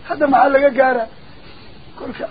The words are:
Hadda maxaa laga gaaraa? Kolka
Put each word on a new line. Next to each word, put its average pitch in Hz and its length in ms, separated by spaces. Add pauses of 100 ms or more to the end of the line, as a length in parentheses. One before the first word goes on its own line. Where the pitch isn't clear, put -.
Hadda 302 240
maxaa 269 220
laga 277 200
gaaraa? 247 380 (880)
Kolka - 360